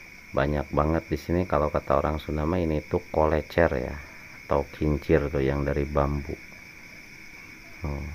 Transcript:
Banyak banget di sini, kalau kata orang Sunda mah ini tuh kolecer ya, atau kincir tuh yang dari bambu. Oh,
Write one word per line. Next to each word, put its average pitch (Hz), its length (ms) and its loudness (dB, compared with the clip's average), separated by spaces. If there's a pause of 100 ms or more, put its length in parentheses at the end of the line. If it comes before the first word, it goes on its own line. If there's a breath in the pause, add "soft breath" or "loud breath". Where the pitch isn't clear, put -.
(340)
Banyak 71 400 0
banget 76 400 2
di 73 40 0
sini, - 280 0
kalau 76 240 2
kata 71 280 0
orang 76 200 0
Sunda 76 240 -4
mah 82 160 0
ini 78 240 0
tuh - 320 -2
kolecer 78 600 4
ya, 67 220 -2 (500 loud breath)
atau 71 300 0
kincir 73 580 2
tuh 69 80 2
yang 69 240 0
dari 71 180 0
bambu. 71 540 0 (1500)
Oh, 71 320 -6